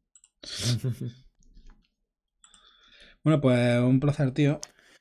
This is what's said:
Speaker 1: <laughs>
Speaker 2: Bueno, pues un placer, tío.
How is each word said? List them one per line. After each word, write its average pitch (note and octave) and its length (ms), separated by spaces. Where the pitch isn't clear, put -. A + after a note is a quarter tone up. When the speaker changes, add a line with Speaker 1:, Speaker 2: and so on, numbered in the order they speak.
Speaker 1:
<laughs> A#2+ 840
Speaker 2:
Bueno, D3+ 180
pues A#2+ 400
un B2+ 200
placer, C#3 320
tío. D3 280